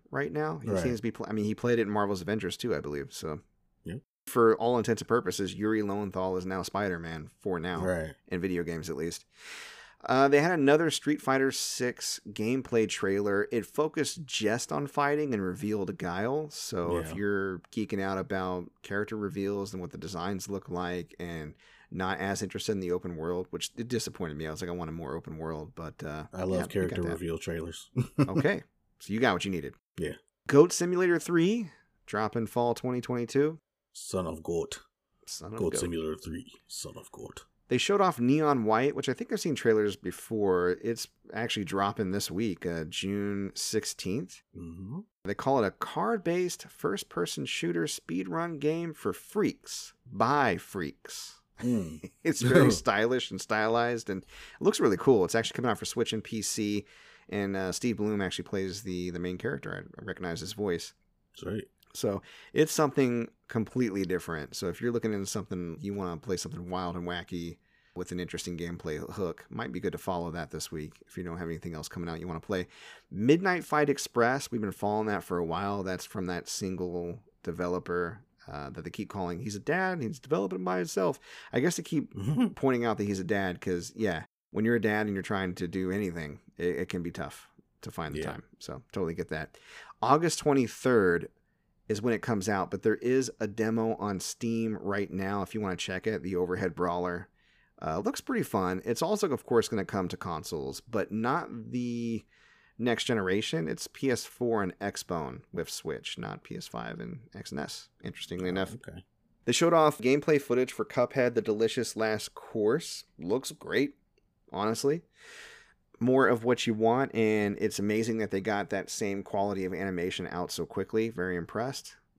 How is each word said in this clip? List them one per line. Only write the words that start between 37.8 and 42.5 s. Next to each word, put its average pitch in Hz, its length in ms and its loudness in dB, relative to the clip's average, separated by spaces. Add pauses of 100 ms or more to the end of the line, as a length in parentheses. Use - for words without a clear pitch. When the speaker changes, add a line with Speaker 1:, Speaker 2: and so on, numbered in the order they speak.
Speaker 1:
off 180 180 4
Neon 139 460 4
White, 117 300 4
which - 140 -4
I 127 40 4
think - 180 -8
I've - 80 0
seen 160 160 0
trailers 107 400 4
before. 92 880 2
It's 113 240 -2 (260)
actually 110 320 -2
dropping 98 460 0
this 101 180 -2
week, 95 380 -2